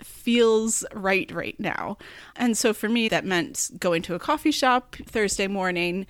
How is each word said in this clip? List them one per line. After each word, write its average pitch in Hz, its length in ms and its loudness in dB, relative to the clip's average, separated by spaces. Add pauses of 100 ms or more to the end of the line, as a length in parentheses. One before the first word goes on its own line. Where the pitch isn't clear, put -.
feels 226 920 4
right 190 380 0
right - 300 -8
now." 196 360 -4 (380)
And 240 240 0
so 214 160 2
for - 140 -4
me, 226 200 2
that 175 160 0
meant - 540 -2
going 170 240 2
to 175 120 -6
a 180 40 -4
coffee 302 320 0
shop 254 460 0 (100)
Thursday 202 400 0
morning 185 640 -2